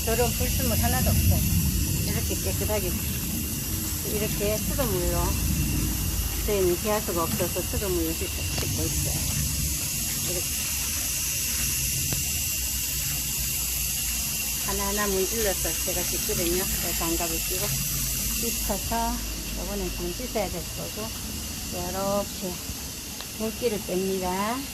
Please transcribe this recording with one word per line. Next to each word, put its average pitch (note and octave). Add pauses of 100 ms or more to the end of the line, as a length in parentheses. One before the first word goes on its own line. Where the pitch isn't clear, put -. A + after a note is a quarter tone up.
더러운 A3+
불순물 -
하나도 -
없어요. - (640)
이렇게 -
깨끗하게 G3 (1200)
이렇게 G#3
수돗물로, G#3 (1200)
저희는 F#3
기하수가 G#3
없어서 F3+
수돗물로 F3+
씻-, F#3
씻고 -
있어요. - (1120)
이렇게 - (4000)
하나하나 G3+
문질러서 F#3+
제가 F3+
씻거든요. F3
그래서 -
장갑을 E3+
끼고 F#3 (720)
씻어서 A#3 (420)
요거는 F3+
좀 F3
씻어야 A#3
될 E3+ (140)
거고, E3+ (640)
이렇게 F#3+ (840)
물기를 A3
뺍니다. F#3+ (140)